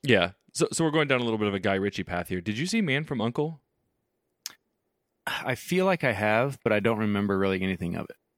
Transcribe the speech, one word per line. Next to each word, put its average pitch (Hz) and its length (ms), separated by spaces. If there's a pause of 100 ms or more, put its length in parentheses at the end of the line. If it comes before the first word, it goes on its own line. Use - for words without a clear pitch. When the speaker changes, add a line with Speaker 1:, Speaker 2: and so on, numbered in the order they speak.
Speaker 1:
Yeah. 98 300 (200)
So, - 200
so 165 120
we're 156 60
going 151 160
down 131 140
a - 40
little 113 140
bit 107 80
of 101 80
a 95 60
Guy 98 160
Ritchie 98 260
path 87 260
here. 92 120
Did 104 180
you 160 80
see 226 140
Man 151 240
from 139 160
uncle? 147 400 (1700)
Speaker 2:
I - 280
feel 185 300
like 185 200
I 123 80
have, 110 520
but 110 80
I 104 80
don't 110 180
remember 101 400
really 95 240
anything 90 340
of - 140
it. - 60 (220)